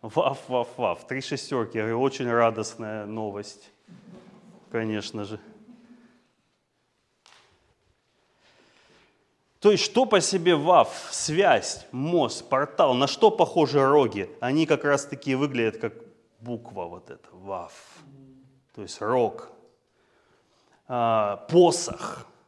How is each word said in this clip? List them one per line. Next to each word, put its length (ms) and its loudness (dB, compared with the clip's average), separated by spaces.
Вав, 360 -2
вав, 280 -2
вав, 300 -4
три 160 -8
шестерки. 560 -4
Я 60 -2
говорю: 180 -2
«Очень 280 -2
радостная 760 0
новость, 680 -12
конечно 540 -6
же». 160 -12
То 120 8
есть, 100 4
что 220 2
по 160 4
себе 340 2
вав? 560 4
Связь, 800 0
мост, 580 -2
портал. 460 2
На 120 2
что 240 4
похожи 540 2
роги? 440 2
Они 260 0
как 180 0
раз-таки 500 -2
выглядят 440 -2
как 160 -6
буква 440 -12
вот 260 -16
эта, 220 -20
вав. 400 -12
То 80 -14
есть 180 -14
рог. 500 -2
А, 520 0
посох. 760 2